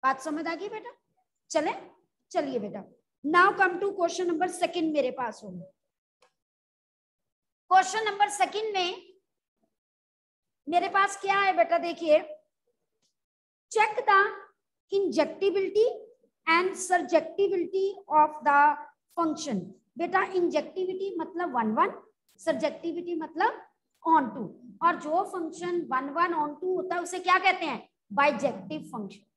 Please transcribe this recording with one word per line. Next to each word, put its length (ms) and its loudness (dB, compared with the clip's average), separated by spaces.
बात 180 0
समझ 260 -6
आ 80 -4
गई 140 -10
बेटा? 260 -14
चले, 220 0
चलिए 280 -2
बेटा, 260 -8
now 340 6
come 220 2
to 160 -2
question 320 -2
number 320 -2
second 320 -2
मेरे 260 0
पास 260 -6
होगा। 280 -14
Question 340 4
number 260 2
second 440 -2
में 320 -4
मेरे 220 0
पास 320 2
क्या 200 0
है 160 2
बेटा, 220 2
देखिए, 400 2
check 360 2
the 100 8
injectibility 920 2
and 300 2
surjectivity 1080 0
of 140 4
the 140 6
function। 440 -2
बेटा, 240 0
injectivity 840 -2
मतलब 380 -6
one 220 0
one, 140 2
surjectivity 760 -4
मतलब 440 -2
on 320 4
to, 100 -8
और 160 2
जो 220 0
function 480 -4
one 260 -2
one 160 2
on 260 -2
to 160 -2
होता 180 -4
है 80 -2
उसे 180 -8
क्या 180 4
कहते 280 2
हैं? 220 -8
Bijective 680 0
function। 320 -12